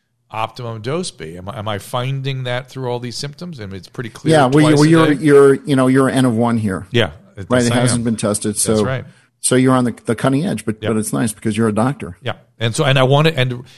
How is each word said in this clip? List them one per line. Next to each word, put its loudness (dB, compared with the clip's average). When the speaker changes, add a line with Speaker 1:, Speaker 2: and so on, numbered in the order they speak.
Speaker 1:
optimum -8
dose -6
be? -14
Am -12
I, -12
am -8
I -4
finding -6
that -6
through -8
all -4
these -10
symptoms? -12
And -12
it's -14
pretty -12
clear 0
Speaker 2:
Yeah, 4
well, 2
you, 4
Speaker 1:
twice 4
Speaker 2:
well, 6
Speaker 1:
a 6
Speaker 2:
you're, 4
Speaker 1:
day? -4
Speaker 2:
you're, 8
you 0
know, 2
you're 4
N 2
of 2
one 0
here. -4
Speaker 1:
Yeah, 0
Speaker 2:
Right, 2
Speaker 1:
yes, 0
Speaker 2:
it 0
Speaker 1:
I 0
Speaker 2:
hasn't 0
Speaker 1:
am. -4
Speaker 2:
been -2
tested, -2
so 0
Speaker 1:
That's 2
right. -6
Speaker 2:
so 0
you're 4
on 2
the, -2
the -2
cutting 0
edge, -4
but, -6
Speaker 1:
Yep. -2
Speaker 2:
but 0
it's -4
nice -2
because -6
you're 2
a 0
doctor. -2
Speaker 1:
Yeah, -8
and -2
so, 0
and 2
I 4
wanted, 2
and, -4